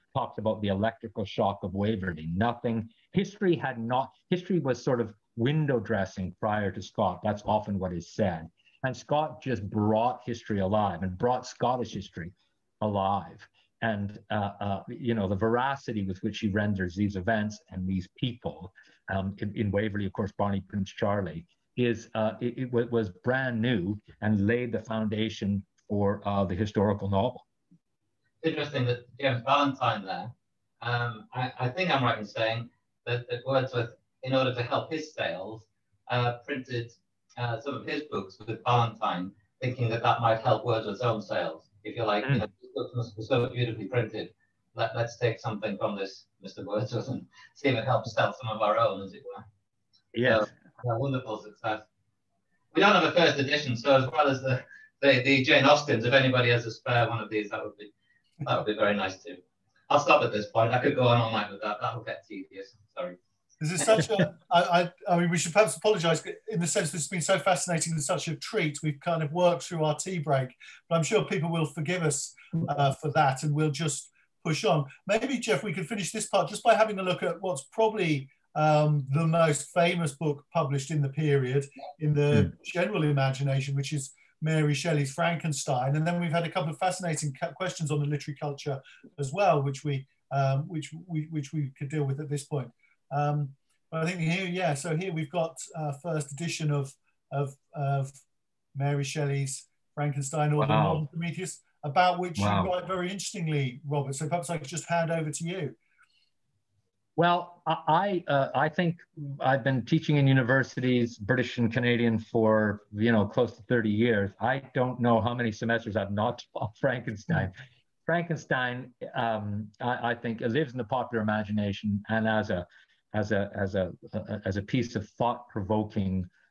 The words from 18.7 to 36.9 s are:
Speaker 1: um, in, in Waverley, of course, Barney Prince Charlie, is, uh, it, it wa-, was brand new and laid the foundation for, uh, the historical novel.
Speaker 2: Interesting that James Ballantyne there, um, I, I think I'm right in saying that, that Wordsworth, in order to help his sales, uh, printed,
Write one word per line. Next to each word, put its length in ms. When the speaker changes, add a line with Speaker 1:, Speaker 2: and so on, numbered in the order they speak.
Speaker 1:
um, 240
in, 180
in 160
Waverley, 360
of 60
course, 240
Barney 300
Prince 220
Charlie, 560
is, 380
uh, 160
it, 160
it 160
wa-, 180
was 200
brand 380
new 360
and 260
laid 260
the 80
foundation 800
for, 380
uh, 180
the 120
historical 540
novel. 360
Speaker 2:
Interesting 420
that 200
James 260
Ballantyne 580
there, 280
um, 540
I, 240
I 100
think 220
I'm 120
right 140
in 80
saying 420
that, 240
that 160
Wordsworth, 460
in 100
order 200
to 100
help 280
his 220
sales, 520
uh, 360
printed, 460